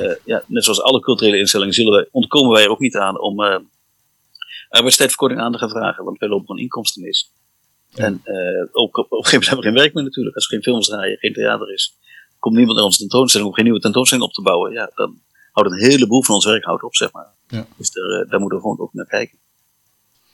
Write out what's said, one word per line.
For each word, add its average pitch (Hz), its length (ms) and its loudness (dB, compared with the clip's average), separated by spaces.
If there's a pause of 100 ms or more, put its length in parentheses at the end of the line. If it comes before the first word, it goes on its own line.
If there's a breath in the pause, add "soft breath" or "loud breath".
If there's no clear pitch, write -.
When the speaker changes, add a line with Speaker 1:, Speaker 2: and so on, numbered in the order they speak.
Speaker 1:
ik. 90 140 -4
Speaker 2:
eh, - 60 -20
ja, 110 220 -4
net 113 180 -2
zoals 110 160 0
alle 120 200 -2
culturele 107 380 2
instellingen 98 360 0
zullen 110 180 2
wij, 101 180 4
ontkomen 131 420 2
wij 107 100 6
er 104 80 4
ook 110 80 -2
niet 127 180 -2
aan 98 240 -4
om, 104 220 -4
eh, 101 140 0 (1120 loud breath)
arbeidstijdverkorting 127 720 2
aan 117 120 -2
te 117 60 -6
gaan 117 120 -2
vragen, 101 340 -4
want 95 140 -10
wij 104 100 -4
lopen 101 180 -4
gewoon 98 160 -10
inkomsten 113 400 -8
mis. - 300 -6 (560)
Speaker 1:
Ja. - 160 -8
Speaker 2:
En, 98 200 -2
eh, - 100 -8 (380)
ook 113 240 -2
op, 120 80 0
op 117 140 -4
een - 60 -6
gegeven - 80 2
moment 135 140 4
hebben 131 180 -2
we 107 60 0
geen 117 120 2
werk 151 120 2
meer 151 100 -2
natuurlijk. 131 320 -6
Als 107 80 -6
er - 60 -6
geen 107 120 -4
films 117 260 0
draaien, 101 300 -6
geen - 140 -2
theater 110 400 -2
is, - 240 -6 (420 soft breath)
komt 113 180 0
niemand 117 200 4
naar 104 100 4
onze 95 120 2
tentoonstelling 110 500 2
om 90 60 -10
geen 107 100 2
nieuwe 117 160 4
tentoonstelling 123 460 0
op - 80 -6
te - 80 -10
bouwen. 95 300 2
Ja, 113 220 -8
dan - 260 -6 (320 soft breath)
houdt 101 180 4
een 92 80 -6
heleboel 127 460 6
van 110 100 2
ons 98 100 2
werk 107 200 0
houdt 90 180 -4
op, 120 140 -8
zeg - 160 -2
maar. - 140 -18 (220)
Speaker 1:
Ja. 120 180 -8 (100)
Speaker 2:
Dus - 140 -12
daar, 92 140 -8 (160)
eh, 90 100 -6
daar 98 100 0
moeten 98 180 -4
we 92 60 -10
gewoon 107 160 -4
ook - 120 -10
naar - 140 -10
kijken. - 320 -6 (960)